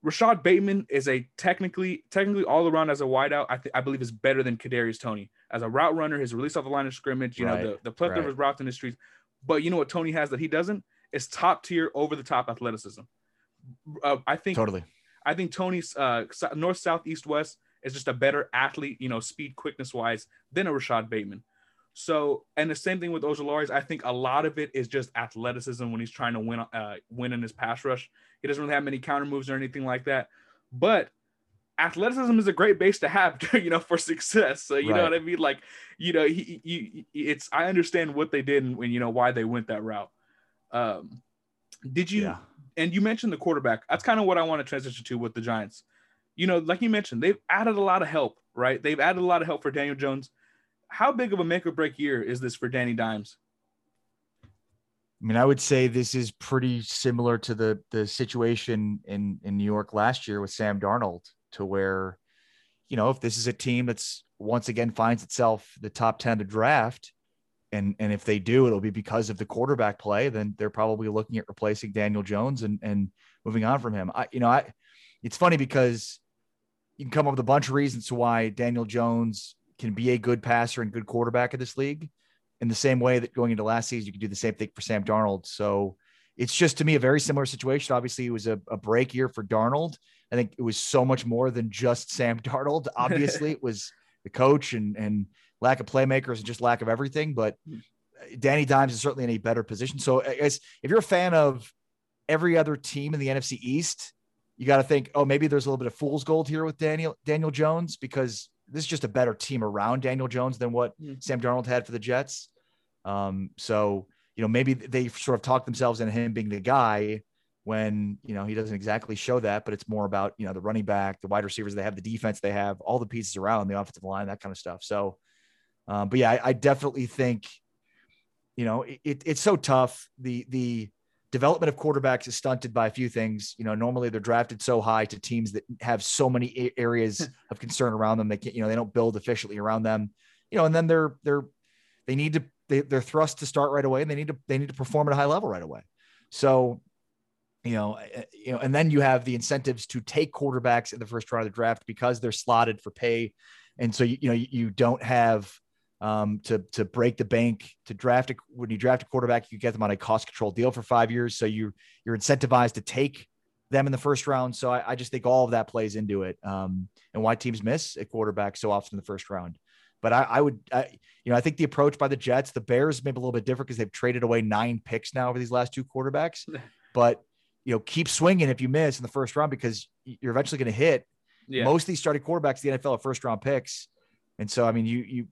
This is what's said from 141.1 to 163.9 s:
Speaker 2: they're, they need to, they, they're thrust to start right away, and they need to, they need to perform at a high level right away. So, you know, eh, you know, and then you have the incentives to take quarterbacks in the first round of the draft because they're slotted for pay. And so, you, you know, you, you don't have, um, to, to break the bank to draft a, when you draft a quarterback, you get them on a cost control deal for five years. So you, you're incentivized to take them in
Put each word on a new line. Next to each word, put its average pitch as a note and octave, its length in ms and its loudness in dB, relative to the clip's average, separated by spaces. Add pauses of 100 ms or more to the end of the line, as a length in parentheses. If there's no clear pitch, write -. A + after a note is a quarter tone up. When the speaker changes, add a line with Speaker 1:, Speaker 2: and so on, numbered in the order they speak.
Speaker 2:
they're, C#3+ 220 0 (640)
they C3 100 -2
need D3+ 160 0
to, D3+ 120 2 (260)
they, C#3 100 4
they're C#3 220 0
thrust D#3 360 2
to D3 80 -8
start C#3+ 260 2
right C#3 120 2
away, C3 160 2
and D#3 100 -2
they D3 40 -2
need D3 140 -6
to, D3+ 80 -6 (100)
they C3+ 100 0
need C#3 120 -2
to C3+ 60 -12
perform D3 340 0
at C#3+ 40 4
a C#3 40 4
high C#3+ 100 4
level E3+ 220 2
right F2+ 140 -4
away. C#2+ 200 -12 (480)
So, B2+ 500 4 (840)
you A#2+ 80 -2
know, G#2+ 220 -2
eh, G#2+ 380 -14
you - 200 -8
know, - 60 -4
and C3+ 160 0
then D#3 160 4
you C#3+ 100 6
have C3 240 6
the B2+ 100 -2
incentives B2+ 540 -2
to B2 120 -6
take D3+ 320 -2
quarterbacks B2 600 0
in G#2+ 60 -14
the A#2 80 -10
first A2 260 -8
round A2+ 140 -2
of G2+ 60 -8
the F#2 40 -14
draft A2+ 300 0
because A#2+ 340 -2
they're A2+ 120 -4
slotted A2+ 480 2
for G#2 100 -14
pay. A#2 420 -2 (460)
And A#2 160 -2
so, B2+ 100 4
you, A#2+ 160 0
you C#3 80 0
know, A#2+ 60 4
you, A#2 160 0
you A#2 200 -2
don't A#2+ 320 2
have, A2+ 480 4 (500)
um, G#2+ 440 -2
to, A2 160 0 (120)
to G#2+ 120 0
break A#2+ 320 0
the A#2+ 80 -2
bank A2+ 480 0 (140)
to - 80 -12
draft B2+ 360 2
a, B2+ 60 -6 (120)
when A#2+ 220 -8
you A2 80 -4
draft B2+ 240 4
a - 40 -18
quarterback, A#2+ 440 0
you A2 80 -16
get A2+ 140 0
them G#2+ 100 -4
on G#2 80 2
a G2+ 60 0
cost A2 300 0
control G#2 260 -4
deal A#2 180 2
for B2 120 -8
five A#2 280 4
years. A#2+ 260 -4
So - 80 -2
you, G#2+ 300 -2 (300)
you're A2+ 120 -2
incentivized B2 580 4
to A2+ 60 -8
take C3+ 460 -4 (440)
them C3+ 160 4
in C#3 60 0